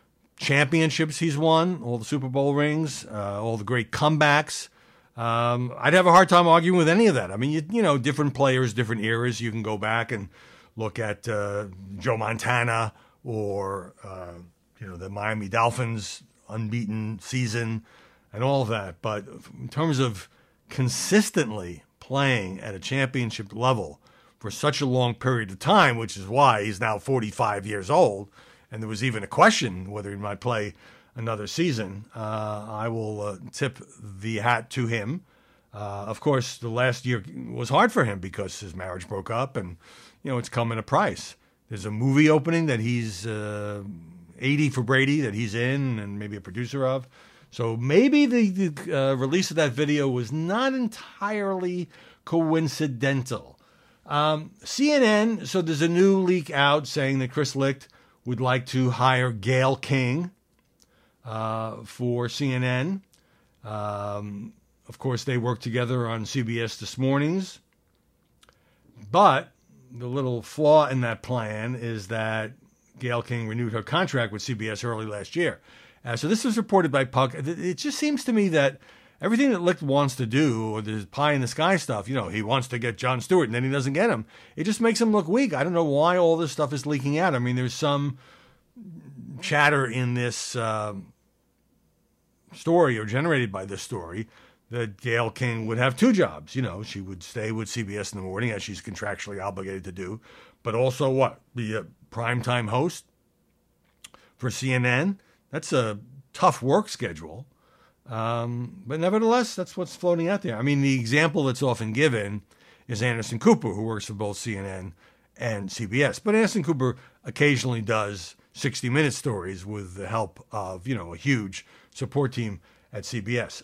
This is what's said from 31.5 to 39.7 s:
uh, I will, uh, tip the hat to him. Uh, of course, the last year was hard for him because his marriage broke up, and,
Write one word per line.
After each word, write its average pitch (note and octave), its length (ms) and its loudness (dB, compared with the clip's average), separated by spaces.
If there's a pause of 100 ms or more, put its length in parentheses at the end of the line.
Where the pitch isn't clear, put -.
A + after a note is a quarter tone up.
uh, G#2+ 520 -6
I A2 200 -6
will, A2 340 -4
uh, G2+ 160 -6 (140)
tip - 260 -4 (240)
the G#2 380 -6
hat A#2 320 2
to B2 160 -2
him. A#2 340 -4 (500)
Uh, G2+ 360 -10
of A2 120 -8
course, C3 380 0
the A#2 120 -8
last A#2+ 360 0
year B2 180 0 (280)
was A#2+ 180 -6
hard F#3+ 220 4
for G3 120 2
him G2+ 140 -2
because F#2 440 -8
his F2+ 140 -12
marriage F2+ 320 -8
broke G2 220 -8
up, B2+ 260 -4
and, F2+ 220 -8 (460)